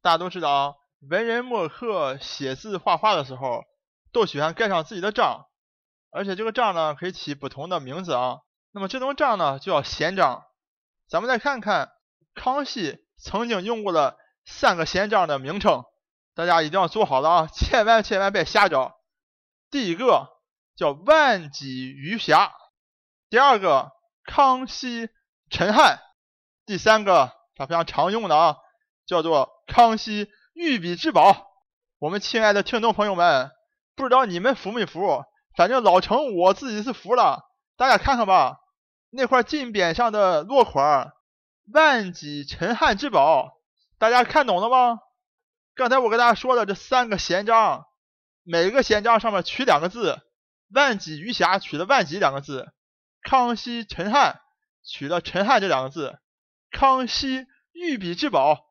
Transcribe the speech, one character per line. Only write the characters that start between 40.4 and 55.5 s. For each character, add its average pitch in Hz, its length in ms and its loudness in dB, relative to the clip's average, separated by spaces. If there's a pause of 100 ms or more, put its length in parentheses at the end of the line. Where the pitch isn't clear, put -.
落 247 220 4
款 139 200 0
儿 147 300 0 (580)
“万 254 400 2
几 147 320 -12
陈 190 320 -6
汉 226 220 2
之 285 100 -6
宝”， 151 460 2 (440)
大 220 120 2
家 247 140 4
看 277 220 2
懂 185 140 0
了 214 80 -2
吗？ 240 320 2 (720)
刚 254 140 -2
才 262 100 4
我 240 120 2
跟 226 80 0
大 240 100 4
家 226 60 4
说 247 200 -2
的 226 120 0
这 196 80 -4
三 247 340 -2
个 202 100 -4
闲 190 280 -2
章， 208 400 2 (580)
每 170 260 0
个 254 120 0
闲 208 220 0
章 233 160 4
上 220 120 -2
面 185 100 -2
取 - 220 -6
两 165 160 4
个 170 80 -4
字， 185 320 -4 (520)
“万 254 260 2
几 156 220 -14
余 220 120 -10
霞” 185 260 0
取 - 180 -10
了 160 80 -4
“万 220 220 2
几” 156 120 -10
两 160 140 0
个 139 80 -8
字， 139 320 -12 (500)
“康 240 340 0
熙 233 280 -10
陈 190 260 -8
汉” 226 300 2 (420)
取 - 240 -14
了 170 140 -2
“陈 185 260 -4
汉” 247 140 4